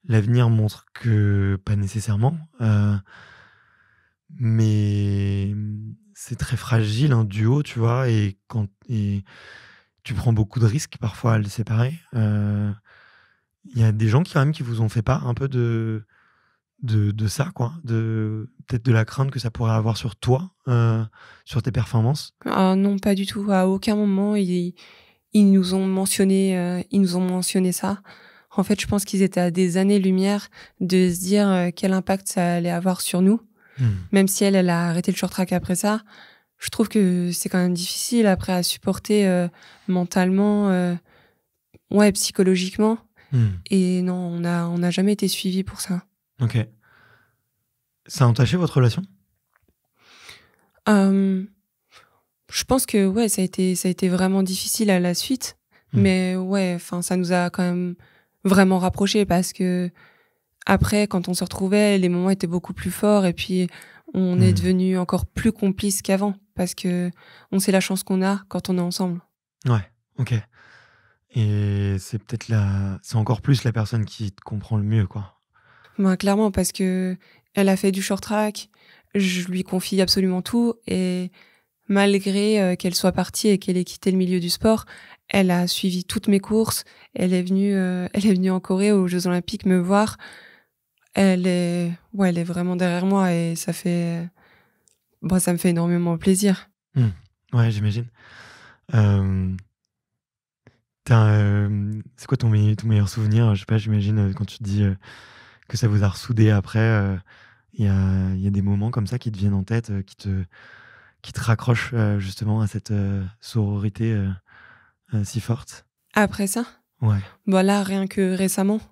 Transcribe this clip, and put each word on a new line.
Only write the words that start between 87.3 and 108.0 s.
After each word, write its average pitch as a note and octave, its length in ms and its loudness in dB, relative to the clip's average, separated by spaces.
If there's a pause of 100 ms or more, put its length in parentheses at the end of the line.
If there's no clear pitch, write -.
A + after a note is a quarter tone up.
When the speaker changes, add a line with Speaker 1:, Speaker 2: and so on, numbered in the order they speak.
Speaker 2:
est F3+ 100 0
venue, G3 320 0
euh, F3+ 340 -2
<laughs> - 40 -14
elle G3+ 120 0
est G#3+ 80 6
venue F#3 180 2
en F#3 80 0
Corée F#3+ 320 0
aux F#3+ 160 4
Jeux F3+ 200 -2
Olympiques F3+ 380 -4
me F#3 140 4
voir. G3+ 380 2 (960)
Elle F#3 320 4
est, F3 460 0 (220)
ouais, G3 160 2
elle E3+ 100 0
est E3+ 40 -2
vraiment F3 320 -4
derrière F3+ 300 0
moi F#3+ 280 2
et E3+ 220 -2
ça - 160 -6
fait, E3+ 560 -4 (920)
bon, F#3 180 0
ça F3 140 0
me E3+ 60 -2
fait F3+ 100 0
énormément E3+ 480 0
plaisir. F#3+ 520 0 (260)
Speaker 1:
Hmm. A#2+ 140 2 (440)
Ouais, A#2 160 4
j'imagine. G#2+ 380 -2 (880)
Euh, G2 600 2 (1500)
t'as, A2 320 6
euh... G#2 640 0 (160)
c'est - 100 -20
quoi C3 100 0
ton A2+ 120 0
me-, G#2+ 260 4
ton A2 120 -6
meilleur G#2 220 2
souvenir ? A2 460 2
Je F#2+ 60 -4
sais - 40 -18
pas, A2 120 0
j'imagine, G#2+ 400 0 (120)
euh, G2 40 -4
quand G2+ 120 -4
tu - 160 -16
dis, G2+ 220 0
euh, G2 120 2 (720)
que A#2 100 -8
ça A2+ 100 0
vous G#2 160 2
a G2+ 60 2
ressoudé A2 400 2
après, G#2 300 0
euh, G#2 360 2 (580)
il G#2+ 120 -2
y - 20 2
a, F#2+ 460 2